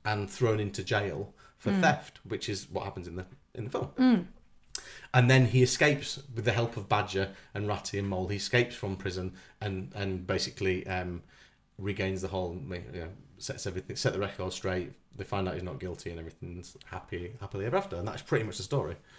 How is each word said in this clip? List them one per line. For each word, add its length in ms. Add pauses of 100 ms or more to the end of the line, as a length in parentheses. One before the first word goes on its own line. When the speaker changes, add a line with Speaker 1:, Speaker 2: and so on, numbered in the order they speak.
Speaker 1:
and 240
thrown 300
into 240
jail 500 (240)
for 140
Speaker 2:
Mm. 100
Speaker 1:
theft, 420
which 240
is 220
what 140
happens 240
in 80
the, 100 (300)
in 80
the 80
film. 260
Speaker 2:
Mm. 280 (880)
Speaker 1:
And 160
then 180
he 160
escapes 560 (160)
with 100
the 60
help 260
of 100
Badger 420 (260)
and 120
Ratty 300
and 100
Mole. 200
He 100
escapes 380
from 200
prison 380 (260)
and, 360
and 320
basically, 580
um, 380 (560)
regains 420
the 60
hall, 260 (100)
ma-, 120 (180)
you 80
know, 60 (320)
sets 260
everything, 300
set 180
the 60
record 340
straight. 380 (240)
They 80
find 240
out 80
he's 80
not 160
guilty 320
and 80
everything's 680
happy, 560
happily 240
ever 120
after. 180
And 120
that's 140
pretty 240
much 120
the 60
story. 340 (220)